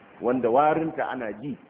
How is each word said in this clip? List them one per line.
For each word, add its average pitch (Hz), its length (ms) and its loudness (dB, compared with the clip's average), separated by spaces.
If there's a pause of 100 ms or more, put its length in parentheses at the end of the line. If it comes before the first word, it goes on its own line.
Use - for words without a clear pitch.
(200)
wanda 120 300 0
warinta 156 580 2
ana 117 260 -6
ji, 120 220 -8 (140)